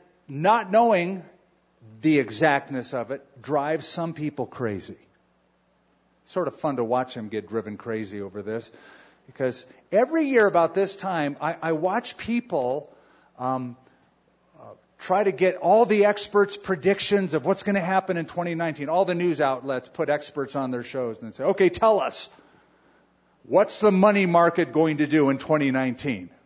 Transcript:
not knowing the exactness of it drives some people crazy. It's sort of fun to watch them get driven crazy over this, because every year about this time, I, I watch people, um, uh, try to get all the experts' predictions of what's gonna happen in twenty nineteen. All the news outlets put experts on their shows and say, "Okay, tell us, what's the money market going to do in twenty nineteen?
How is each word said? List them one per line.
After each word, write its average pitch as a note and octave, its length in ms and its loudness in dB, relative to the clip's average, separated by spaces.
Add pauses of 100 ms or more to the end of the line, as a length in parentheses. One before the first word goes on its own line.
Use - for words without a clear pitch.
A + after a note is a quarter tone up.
(280)
not F#3 440 2
knowing G3 520 2 (800)
the D#3 180 4
exactness C3+ 760 0
of A#2 160 -6
it C3 160 -10 (160)
drives D3 460 -2
some E3+ 260 -6
people D3 320 -8
crazy. G#2 520 -8 (1200)
It's - 100 -20
sort F3+ 160 -4
of C3+ 80 -8
fun C#3+ 200 -4
to B2 80 -2
watch B2+ 320 -2
them A2 140 -10
get G#2 200 -8
driven G#2+ 280 -6
crazy G#2+ 440 -8
over G2 220 -10
this, A2 280 -8 (540)
because B2+ 400 -6 (260)
every C#4+ 360 2
year B3 180 6
about E3+ 300 2
this F#3+ 200 0
time, D#3+ 460 -4
I, D#3+ 200 -4
I E3 100 -2
watch F#3 440 -2
people, D3+ 800 -4 (440)
um, B2+ 360 -4 (840)
uh, A2 140 -20 (260)
try F#3+ 240 0
to G3 80 2
get F3 260 0
all G#3+ 280 4
the G3+ 200 4
experts' G#3 520 0
predictions F#3+ 760 0
of D3 100 0
what's F#3+ 200 -2
gonna G3 180 0
happen F#3+ 360 -2
in E3 100 -6
twenty E3+ 280 -6
nineteen. D#3 320 -4
All E3+ 160 2
the F3+ 120 0
news E3+ 260 0
outlets C3 480 -2
put D#3 200 -2
experts D3 460 -4
on C3 160 -4
their B2 120 -6
shows A#2+ 380 -6
and A2 120 -12
say, C3 100 -8
"Okay, F#3+ 260 4
tell G#3+ 300 4
us, - 300 -6 (1120)
what's F#3 380 2
the G#3 100 6
money G3 340 4
market E3+ 460 4
going D#3 260 2
to D3 80 0
do C#3 240 4
in C3+ 80 0
twenty C#3+ 320 0
nineteen? B2+ 600 -4 (160)